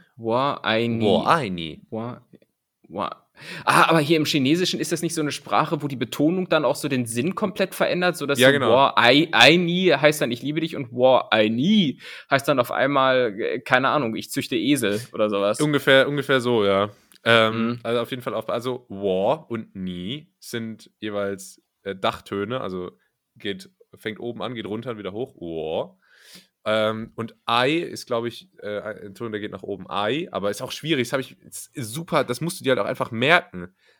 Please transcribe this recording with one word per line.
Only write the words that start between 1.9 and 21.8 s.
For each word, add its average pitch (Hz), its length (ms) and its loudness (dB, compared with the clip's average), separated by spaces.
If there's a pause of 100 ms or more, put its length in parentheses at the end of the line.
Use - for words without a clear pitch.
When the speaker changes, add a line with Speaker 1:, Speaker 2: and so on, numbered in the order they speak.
Speaker 1:
wa, - 380 -6 (400)
Ah, 165 240 4
aber 165 100 4
hier 156 180 2
im 151 80 2
Chinesischen 156 540 0
ist - 120 -4
das 165 100 -2
nicht 160 140 -4
so 160 60 -2
eine 147 100 -2
Sprache, 143 500 -2
wo 147 60 -6
die 139 80 -6
Betonung 156 540 0
dann 156 160 2
auch 139 100 2
so - 120 -6
den 127 180 0
Sinn 123 300 -2
komplett 196 400 -2
verändert, 180 420 0
sodass 135 220 -2
Speaker 2:
Ja, 127 100 8
Speaker 1:
so 139 40 6
Speaker 2:
genau. 131 180 2
Speaker 1:
Wo 135 240 6
ai, 135 360 6
ai 131 260 8
ni 180 380 0
heißt 151 260 4
dann 123 100 -2
„Ich 120 100 -6
liebe 151 200 -4
dich“ 165 140 -6
und 120 160 -8
Wo 123 300 6 (100)
ai 110 180 4
ni 151 500 2 (300)
heißt 139 180 2
dann 139 120 2
auf 120 120 0
einmal, 131 680 2
äh, 87 200 -4
keine 131 300 2
Ahnung, 120 260 0
„Ich - 160 -10
züchte - 240 -4
Esel“ 113 460 0 (120)
oder 107 160 0
sowas. 101 320 0
Speaker 2:
Ungefähr, 139 460 4
ungefähr 139 340 0
so, 117 240 2
ja. 98 240 2 (340)
Ähm, 113 440 4
Speaker 1:
Mhm. 120 160 -6
Speaker 2:
also 117 180 -2
auf 117 80 -6
jeden 127 140 -8
Fall 113 100 -6
auf, 110 160 -6
also 123 400 -6
Wo 98 440 0
und 117 420 -8
Ni 92 640 -10
sind 113 500 -12 (100)
jeweils, 101 640 -6 (220)